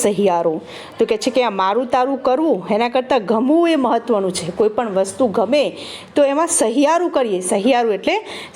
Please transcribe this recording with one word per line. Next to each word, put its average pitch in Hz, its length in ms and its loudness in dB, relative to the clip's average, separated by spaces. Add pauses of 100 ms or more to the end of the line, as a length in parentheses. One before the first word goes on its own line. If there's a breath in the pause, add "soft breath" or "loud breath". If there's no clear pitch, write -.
સહિયારો. 175 520 2 (440 loud breath)
તો 226 120 4
કહે 220 140 0
છે 262 120 0
કે 254 120 2
આ 208 140 -4
મારું 220 320 0
તારું 262 240 0 (100)
કરવું 254 480 0
એના 240 200 0
કરતાં 254 360 0
ગમવું 320 420 2
એ - 100 0
મહત્ત્વનું 214 540 0
છે. 165 80 -8 (120)
કોઈ 214 180 2
પણ 226 220 -2
વસ્તુ 190 400 0
ગમે 254 260 2 (500 loud breath)
તો 285 180 4
એમાં 320 280 0
સહિયારું 302 580 2
કરીએ. 214 220 0 (100)
સહિયારું 233 480 2
એટલે 311 180 0 (400 loud breath)